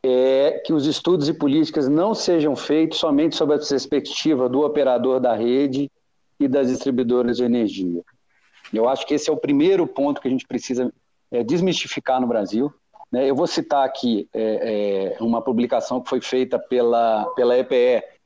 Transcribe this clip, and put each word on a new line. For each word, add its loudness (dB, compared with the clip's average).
é 2
que -4
os 0
estudos 0
e 0
políticas 0
não 2
sejam 0
feitos 0
somente 2
sob 2
a 2
perspectiva -2
do 0
operador 2
da 2
rede 0
e 2
das 2
distribuidoras 0
de 0
energia. 0
Eu 2
acho -2
que -2
esse -2
é 0
o -2
primeiro 2
ponto -2
que -4
a 0
gente -2
precisa, -4
é, 0
desmistificar -2
no 0
Brasil, -2
né? 0
Eu 0
vou 0
citar 0
aqui, -4
é, -2
é, -6
uma 0
publicação -2
que -12
foi -2
feita -2
pela, 0
pela 2
E 2
P -4
E 2